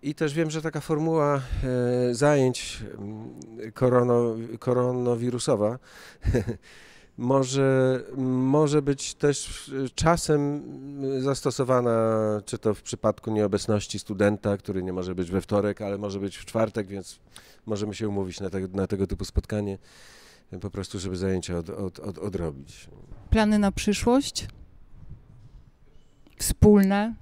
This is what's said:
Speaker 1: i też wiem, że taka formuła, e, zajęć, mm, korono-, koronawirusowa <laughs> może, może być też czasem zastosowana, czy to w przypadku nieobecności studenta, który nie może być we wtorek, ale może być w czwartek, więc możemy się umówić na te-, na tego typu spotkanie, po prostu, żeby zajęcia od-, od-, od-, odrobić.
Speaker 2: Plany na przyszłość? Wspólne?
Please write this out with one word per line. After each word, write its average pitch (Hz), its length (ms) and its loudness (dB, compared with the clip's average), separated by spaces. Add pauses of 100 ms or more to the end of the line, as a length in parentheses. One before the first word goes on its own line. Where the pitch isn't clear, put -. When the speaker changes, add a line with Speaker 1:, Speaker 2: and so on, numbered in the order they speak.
Speaker 1:
i 143 120 -4
też 147 200 -2
wiem, 160 160 0
że 156 120 -6
taka 156 180 -4
formuła, 151 600 0 (720)
e, 120 40 -2
zajęć, 135 680 2 (160)
mm, 107 360 -12 (400)
korono-, 120 840 2
koronawirusowa 123 1200 0 (460)
<laughs> 113 340 0 (600)
może, 131 800 2 (260)
może 139 560 4
być 139 320 -4
też - 560 -2 (240)
czasem 147 680 2 (560)
zastosowana, 127 720 2 (540)
czy - 140 -8
to 107 160 0
w - 80 -14
przypadku - 480 -2
nieobecności 104 680 0
studenta, 101 580 0
który 95 260 -6
nie 92 100 -4
może 92 220 -4
być 90 160 -4
we 92 100 0
wtorek, 104 420 0
ale 101 160 -4
może 101 220 -4
być 98 160 -6
w - 80 -16
czwartek, 110 420 -2
więc 95 340 -12 (460)
możemy 104 280 -4
się 110 140 -4
umówić 98 320 -4
na 95 100 -6
te-, 95 180 -4
na 95 180 -2
tego 95 200 0
typu - 180 -4
spotkanie, 101 540 -2 (840)
po 101 100 -8
prostu, 98 280 -8
żeby 92 180 -6
zajęcia 92 420 -2
od-, 85 120 -8
od-, 98 300 -8
od-, 101 180 -10
odrobić. 82 720 -8 (420)
Speaker 2:
Plany 214 280 4
na 202 140 2
przyszłość? - 720 0 (1900)
Wspólne? 208 840 6